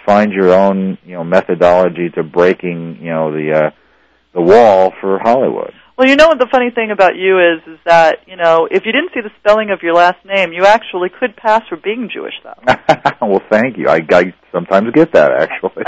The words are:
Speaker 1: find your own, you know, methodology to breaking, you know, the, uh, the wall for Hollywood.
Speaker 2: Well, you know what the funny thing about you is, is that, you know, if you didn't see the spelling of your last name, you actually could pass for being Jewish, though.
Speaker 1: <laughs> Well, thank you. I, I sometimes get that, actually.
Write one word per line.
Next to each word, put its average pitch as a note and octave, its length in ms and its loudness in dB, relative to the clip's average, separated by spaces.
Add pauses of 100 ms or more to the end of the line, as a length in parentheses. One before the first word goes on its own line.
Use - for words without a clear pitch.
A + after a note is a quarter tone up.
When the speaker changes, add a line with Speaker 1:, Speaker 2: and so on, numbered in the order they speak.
Speaker 1:
find G#2 260 2
your F#2 220 2
own, F#2+ 500 0
you F2+ 100 -18
know, E2+ 100 -12
methodology F2 880 0
to E2+ 80 -4
breaking, E2+ 800 -4
you E2+ 100 -12
know, D#2+ 220 -4
the, D2+ 200 -6
uh, D#2 180 0 (640)
the F3+ 60 -4
wall G3 600 4
for F#2+ 180 -4
Hollywood. G#2+ 540 -2 (260)
Speaker 2:
Well, C4 100 2
you C4+ 60 2
know D#4 140 6
what D4+ 100 0
the B3 120 0
funny B3 200 0
thing A3+ 220 -6
about F#3+ 240 2
you F#3 240 0
is, E3+ 260 2
is D#3+ 180 -20
that, E3 440 2
you F#3 80 -20
know, E3 340 2
if F#3+ 160 -4
you A3+ 60 -2
didn't D4+ 220 -4
see C4 60 -6
the G#3 200 -12
spelling G#3 300 0
of F3+ 120 -6
your E3+ 120 -2
last F3 300 2
name, F#3+ 280 -4
you F3 120 -2
actually G3+ 460 0
could A#3+ 260 -8
pass A3+ 320 -2
for F3 80 -10
being G#3+ 360 -8
Jewish, - 220 -12 (100)
though. - 100 -20 (100)
Speaker 1:
<laughs> B2+ 100 0 (460)
Well, G2 300 0
thank A2 280 0
you. C2+ 100 -2
I, E2 120 2 (100)
I F2+ 240 2 (180)
sometimes G2 400 -2
get D#3 200 2
that, D2 200 4
actually. D#2+ 560 -4